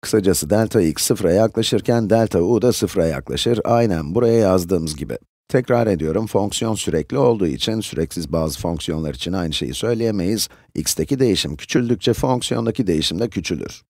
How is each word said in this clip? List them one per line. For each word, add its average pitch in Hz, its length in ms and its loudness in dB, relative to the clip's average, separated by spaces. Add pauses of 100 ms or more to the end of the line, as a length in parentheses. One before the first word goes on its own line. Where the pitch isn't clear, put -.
Kısacası 95 480 2
delta 107 320 2
x 80 220 0
sıfıra 101 280 2
yaklaşırken 113 800 2
delta 107 320 4
u 101 200 4
da 123 120 4
sıfıra 90 340 0
yaklaşır, 78 560 -2
aynen 95 520 2
buraya 117 220 4
yazdığımız 90 580 2
gibi. 71 220 -8 (300)
Tekrar 120 400 2
ediyorum, 87 400 0
fonksiyon 104 480 -2
sürekli 82 420 -2
olduğu 117 300 2
için 110 320 -2
süreksiz 80 520 -6
bazı 80 280 -2
fonksiyonlar 80 540 -4
için 85 200 -6
aynı 87 200 -4
şeyi 64 200 -4
söyleyemeyiz. 107 760 -2 (260)
X'teki - 440 -2
değişim 90 360 2
küçüldükçe 120 580 0
fonksiyondaki 117 760 -2
değişim 82 320 0
de 117 100 -2
küçülür. - 600 -6